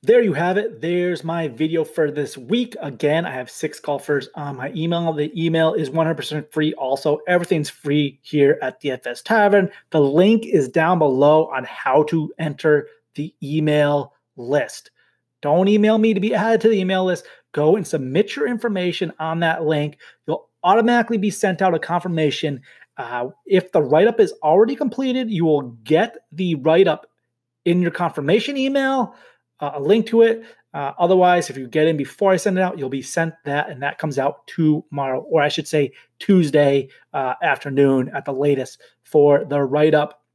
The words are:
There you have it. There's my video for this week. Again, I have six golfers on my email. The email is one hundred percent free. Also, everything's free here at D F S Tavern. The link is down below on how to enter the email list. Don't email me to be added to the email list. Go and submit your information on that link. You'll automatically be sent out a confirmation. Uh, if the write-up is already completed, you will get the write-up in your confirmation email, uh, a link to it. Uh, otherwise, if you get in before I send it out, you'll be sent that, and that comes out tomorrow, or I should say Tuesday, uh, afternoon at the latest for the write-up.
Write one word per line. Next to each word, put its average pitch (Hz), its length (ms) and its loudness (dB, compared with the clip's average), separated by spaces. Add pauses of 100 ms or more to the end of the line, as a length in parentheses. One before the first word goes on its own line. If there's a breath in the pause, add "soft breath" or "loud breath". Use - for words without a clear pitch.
There 240 200 4
you 202 100 0
have 175 260 -2
it. 208 220 -6
There's 175 440 -4
my 165 240 -4
video 156 360 -2
for 151 260 -2
this 139 280 -8
week. 233 420 -4
Again, 151 460 -2
I 151 60 -8
have 127 180 -10
six - 300 -10
golfers 143 560 -4
on 143 200 -10
my 127 180 -10
email. 170 380 -4
The 151 220 -4
email 160 400 0
is 147 160 -4
one 160 160 0
hundred 160 100 -2
percent 147 360 -10
free. 156 220 -2
Also, 139 520 -2
everything's 175 440 0
free 143 520 -4
here 143 400 2
at 131 180 -8
D 143 120 -4
F 123 140 -10
S 120 160 -10
Tavern. 208 480 2 (200 loud breath)
The 160 100 2
link 180 460 4
is 143 220 2
down 165 300 0
below 151 500 4
on 131 160 -6
how 143 400 0
to 151 340 -4
enter 147 500 0 (260 loud breath)
the 147 280 -10
email 147 720 0 (220)
list. 127 540 -6 (500)
Don't 170 280 2
email 214 300 4
me 220 160 2
to 190 60 -2
be 214 140 -2
added 220 280 0
to 220 60 4
the 220 100 2
email 185 260 -2
list. 180 200 -4 (280 loud breath)
Go 156 240 2
and 196 100 -8
submit 139 500 -2
your 285 100 -2
information 190 720 -4
on 160 220 -4
that 165 240 -2
link. 151 340 -2 (280 loud breath)
You'll - 220 -6 (140)
automatically 233 540 2
be 202 140 -2
sent 190 320 -2
out 185 120 2
a 160 40 -2
confirmation. 160 840 -4 (380 soft breath)
Uh, 123 300 -8 (180)
if - 260 0
the 160 100 4
write-up 175 380 2
is 190 120 4 (100)
already 208 340 4
completed, 254 540 -4
you 170 140 -2
will 143 260 0 (120)
get 170 340 0 (160)
the 170 240 -2
write-up 160 500 2 (580)
in 175 160 2
your 170 120 0
confirmation 180 640 -2
email, 269 580 -2 (460 soft breath)
uh, 143 140 -6
a 143 60 -8
link 214 260 2
to 226 160 4
it. 226 220 2 (300 loud breath)
Uh, 139 240 -6
otherwise, 180 500 4
if 127 80 -10
you 135 120 -10
get 151 180 2
in 160 100 2
before 165 360 0
I 185 40 4
send 185 220 0
it - 20 0
out, 180 180 -2
you'll 135 100 -6
be 135 140 -6
sent 165 320 -4 (100)
that, 147 260 -4
and 131 120 -12
that 143 160 -6
comes 143 200 -4
out - 280 -4
tomorrow, 143 760 -2
or 160 180 0
I 147 80 2
should 147 200 -6
say 147 240 0 (260 soft breath)
Tuesday, 147 720 4 (260 soft breath)
uh, 135 280 -4
afternoon 139 720 2
at 139 100 -8
the 143 80 -6
latest 135 480 -2 (240 soft breath)
for 147 400 4
the 143 180 -2
write-up. 147 600 0 (120)